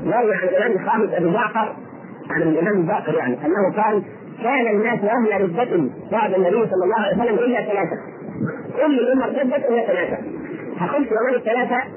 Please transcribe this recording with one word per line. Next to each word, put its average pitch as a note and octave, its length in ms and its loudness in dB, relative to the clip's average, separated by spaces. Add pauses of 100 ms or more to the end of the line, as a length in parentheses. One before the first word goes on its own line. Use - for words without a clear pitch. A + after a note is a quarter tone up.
يروي G#3+ 300 2
عن F3+ 140 0
الإمام G#3 240 2
الخامس G#3+ 400 0
أبي E3+ 200 2
جعفر A3 440 0 (540)
عن D#3 120 0
الإمام E3 380 2
الباقر D#3 340 0
يعني C3 320 0
أنه G#3 360 2
قال: G#3+ 200 2 (400)
"كان B3 240 2 (100)
الناس A3+ 280 0
أهل G#3+ 380 2
ردة E3+ 480 0 (220)
بعد G3+ 220 2
النبي F#3 160 4 (200)
صلى F#3 140 2
الله A4 160 2
عليه G3 220 0
وسلم A#3 160 2
إلا A#3+ 220 2
ثلاثة، F#3 360 -2 (920)
كل C4+ 140 4
الأمة B3 240 2
ارتدت C#4 440 0
إلا A#3 180 2
ثلاثة". - 300 0 (640)
فقلت: C4+ 320 0
"ومن A#3+ 240 2
الثلاثة؟" A#3+ 440 0 (160)